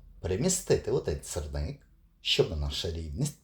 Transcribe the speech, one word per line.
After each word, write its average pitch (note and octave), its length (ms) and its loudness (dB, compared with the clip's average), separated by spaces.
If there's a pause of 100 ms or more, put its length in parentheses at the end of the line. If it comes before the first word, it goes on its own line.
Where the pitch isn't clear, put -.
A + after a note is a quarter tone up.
(200)
перемістити E3 720 2
один E2+ 320 0
сірник, D2+ 640 -4 (340)
щоб - 360 2
наша D2 340 -2
рівність E2 520 -4